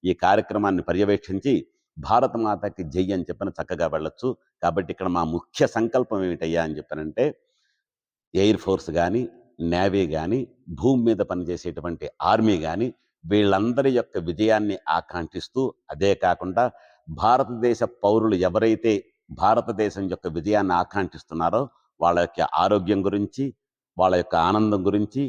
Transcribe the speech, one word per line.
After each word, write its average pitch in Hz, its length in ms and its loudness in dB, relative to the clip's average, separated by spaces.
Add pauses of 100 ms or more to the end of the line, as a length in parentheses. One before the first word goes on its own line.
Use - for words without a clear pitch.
ఈ 90 100 2
కార్యక్రమాన్ని 98 680 2
పర్యవేక్షించి 98 680 0 (440)
"భారత 120 400 0
మాతకి 104 460 -4
జై" 85 300 -2
అని 90 100 -2
చెప్పని 92 280 -8
చక్కగా 82 360 -4
వెళ్ళొచ్చు. 78 420 -4 (320)
కాబట్టి 85 320 -2
ఇక్కడ 95 160 -6
మా 87 160 0
ముఖ్య 82 420 -2
సంకల్పం 113 580 -2
ఏమిటయ్యా 82 380 -2
అని 76 140 -6
చెప్పనంటే 78 480 -4 (1080)
ఎయిర్ 104 220 4
ఫోర్స్ 95 340 -2
కానీ, 87 320 0 (380)
నేవీ 92 460 2
కానీ, 80 340 -2 (280)
భూమి 120 360 2
మీద 113 120 4
పనిచేసేటువంటి 85 920 -6 (160)
ఆర్మీ 107 360 4
కానీ 82 300 -2 (360)
వీళ్ళందరి 104 680 2
యొక్క 120 280 -2
విజయాన్ని 104 580 0 (120)
ఆకాంక్షిస్తూ, 85 880 -4 (160)
అదే 92 240 2
కాకుండా 90 500 0 (440)
భారతదేశ 117 760 0
పౌరులు 110 520 2
ఎవరైతే 104 580 2 (380)
భారతదేశం 101 800 0
యొక్క 90 180 -8
విజయాన్ని 92 460 0
ఆకాంక్షిస్తున్నారో 87 880 -2 (380)
వాళ్ళ 85 180 2
యొక్క 87 220 -2 (140)
ఆరోగ్యం 98 500 2
గురించి, 101 400 -2 (520)
వాళ్ళ 92 200 4
యొక్క 87 200 0
ఆనందం 101 500 2
గురించి 104 420 -2